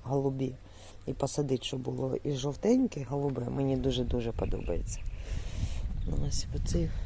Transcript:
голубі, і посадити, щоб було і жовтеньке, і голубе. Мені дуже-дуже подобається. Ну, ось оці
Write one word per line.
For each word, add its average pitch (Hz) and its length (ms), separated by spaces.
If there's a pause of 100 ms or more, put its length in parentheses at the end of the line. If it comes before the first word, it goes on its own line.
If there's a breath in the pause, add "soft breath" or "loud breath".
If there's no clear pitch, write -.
голубі, 135 500 (520 loud breath)
і 139 80
посадити, 135 500
щоб 131 160
було 131 440
і 147 80
жовтеньке, 147 680
і 139 40
голубе. 127 460
Мені 135 280
дуже-дуже 123 540
подобається. - 680 (1080 loud breath)
Ну, 143 200
ось - 180 (100)
оці 165 340 (160)